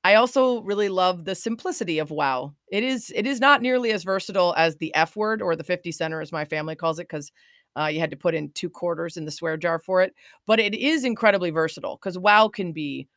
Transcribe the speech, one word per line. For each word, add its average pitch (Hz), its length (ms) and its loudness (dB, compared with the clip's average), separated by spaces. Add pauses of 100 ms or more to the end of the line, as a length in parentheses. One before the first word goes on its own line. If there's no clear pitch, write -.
I 196 100 6
also 247 480 4
really 202 260 -2
love 180 360 0
the 190 100 -4
simplicity 226 640 -4
of 151 120 -2
"wow." 139 440 -2 (160)
It 208 140 -2
is, 262 300 -4
it 214 120 -2
is 269 140 -2
not 269 220 4
nearly 247 300 0
as 180 120 -2
versatile 185 520 0
as 165 200 2
the 160 180 -8
F 165 220 2
word, 214 240 -2
or 175 160 0
the 160 80 -10
fifty 180 260 -4
center, 160 300 -4
as 151 120 -10
my 151 120 -4
family 156 320 -6
calls 165 220 -2
it, 175 100 -12
'cause, 147 240 -10 (460)
uh, 156 80 0
you 156 120 -2
had 160 120 0
to 143 60 -10
put 165 180 0
in 151 160 -4
two - 180 -6
quarters 170 480 -4
in 160 80 -8
the 151 60 -8
swear 160 260 -4
jar 165 220 0
for 185 240 2
it. 190 120 0 (320)
But 220 140 4
it 208 140 0
is 285 280 0
incredibly 208 480 2
versatile, 160 460 -2
'cause 185 220 -8
"wow" 208 300 6
can 185 240 -6
be 139 440 -8